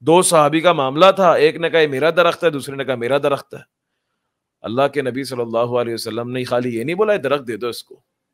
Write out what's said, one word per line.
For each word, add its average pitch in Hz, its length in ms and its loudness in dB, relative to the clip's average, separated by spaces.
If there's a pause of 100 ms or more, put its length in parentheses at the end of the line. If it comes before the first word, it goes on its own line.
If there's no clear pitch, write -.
दो 160 180 6
सहाबी 160 400 2
का 175 120 4
मामला 151 380 4
था, 185 260 4
एक 156 200 4
ने 165 120 -4
कहा, 160 120 2
"ये 151 60 2
मेरा 143 240 0
दरख्त 170 320 0
है", 165 80 2
दूसरे 139 240 -8
ने 135 100 -8
कहा, 131 100 -4
"मेरा 120 220 -2
दरख्त 139 360 -4
है।" 135 120 -18 (1000)
अल्लाह 123 240 0
के 139 140 -4
नबी 131 220 -6
सल्लल्लाहु 120 520 -4
अलैहि 117 180 -2
वसल्लम 113 340 -8
ने 127 180 -6
खाली 123 320 -2
ये 113 60 -4
नहीं 156 120 -4
बोला, 214 180 0
"ये 196 60 0
दरख्त 139 240 -2
दे 113 140 -8
दो 120 120 -6
इसको", - 320 -14 (320)